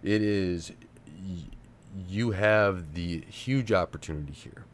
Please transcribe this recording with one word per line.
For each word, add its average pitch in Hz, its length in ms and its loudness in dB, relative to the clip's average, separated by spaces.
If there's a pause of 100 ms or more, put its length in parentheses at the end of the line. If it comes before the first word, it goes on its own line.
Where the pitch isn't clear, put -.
it 107 200 2
is, 92 500 0 (340)
y-, 92 380 -10 (640)
you 110 220 0
have 98 640 4
the 85 340 -2
huge 127 420 -2
opportunity 76 640 0
here - 420 -16